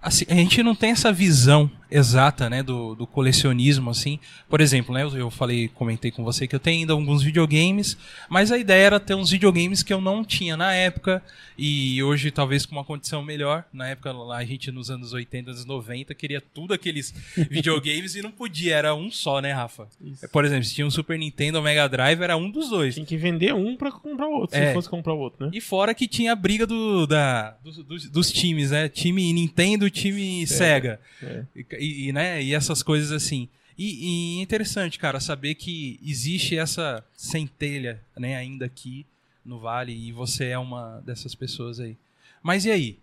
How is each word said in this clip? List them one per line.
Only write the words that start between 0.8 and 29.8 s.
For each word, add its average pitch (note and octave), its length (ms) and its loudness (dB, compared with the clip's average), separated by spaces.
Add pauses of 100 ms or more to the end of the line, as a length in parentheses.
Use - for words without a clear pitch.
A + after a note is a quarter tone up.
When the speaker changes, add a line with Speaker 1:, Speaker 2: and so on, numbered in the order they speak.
Speaker 1:
essa A#3 220 4
visão D3 580 6 (200)
exata, C3 600 4
né, B2+ 120 -2
do, A#2+ 320 -6
do A#2 120 -10
colecionismo, C3 800 4
assim. C#3+ 320 -2 (260)
Por D3+ 140 4
exemplo, C3 340 4
né, C3 100 -2
eu, C#3 120 -4
eu B2 140 -2
falei, A#2+ 380 0
comentei A2+ 420 -4
com A#2 120 -8
você A#2 240 -2
que - 80 -6
eu C3+ 60 0
tenho E3 200 2
ainda D#3+ 120 0
alguns D3 300 2
videogames, D#3+ 760 2 (320)
mas G3+ 240 4
a A#3+ 60 2
ideia F#3+ 260 8
era G3+ 160 8
ter G3 140 -2
uns G3 160 0
videogames F#3 520 4
que - 80 -2
eu G3 80 0
não F#3+ 240 0
tinha F3 320 -2
na F#3 200 0
época, F#3 480 0 (340)
e C3+ 460 0
hoje C#3+ 280 2
talvez C#3 360 0
com D3+ 100 -12
uma C#3 80 -8
condição D3 400 -8
melhor. D3+ 480 -4
Na C3 160 -10
época, C3+ 240 -10
lá A#2+ 240 -10
a A#2+ 80 -6
gente C3 260 -8
nos B2+ 200 -10
anos B2 240 -10
oitenta, B2 360 -10
anos B2 140 -14
noventa, B2+ 500 -10
queria C#3+ 280 -8
tudo F3+ 320 -6
aqueles D#3 400 -6 (180)
<laughs> E3 180 0
videogames D#3 680 -2
e G3+ 40 -10
não G#3 100 -10
podia, E3+ 460 -4
era D3+ 180 2
um E3 160 -8
só, C#3 300 -2
né, C#3 140 -4
Rafa? A#2 340 -8 (100)
Speaker 2:
Isso. C#3+ 240 -16
Speaker 1:
É, - 60 -14
por C#3+ 160 2
exemplo, C#3 200 2
se A2 100 -6
tinha D3 120 -2
um D3 40 0
Super D#3+ 280 -4
Nintendo D3+ 380 -4
ou D3+ 80 0
Mega D3 240 4
Drive, C3+ 320 2
era F3 160 0
um F3 140 -2
dos D4+ 180 -4
dois. D#3 280 0
Speaker 2:
Tinha D#3 100 -8
que D#3+ 100 -6
vender E3+ 380 0
um G#3+ 240 -2
pra C#4 120 -4
comprar C#4+ 380 -8
outro, D4 300 -4
se C#3+ 40 4
Speaker 1:
É. C#3+ 120 2
Speaker 2:
fosse F3 160 -4
comprar E3 240 -4
outro, C3+ 320 -8
né? D3+ 80 -4
Speaker 1:
E A3 80 -8
fora G3+ 320 0
que B3 120 -2
tinha A#3 260 0
a A#3 40 2
briga G#3+ 300 0
do, G#3+ 400 0
da, B2+ 580 2
dos, D#3 140 -18
dos, D3+ 320 -14
dos E3+ 200 2
times, D3+ 420 0
né? D3+ 180 0
Time F3 420 0
Nintendo, F3+ 560 2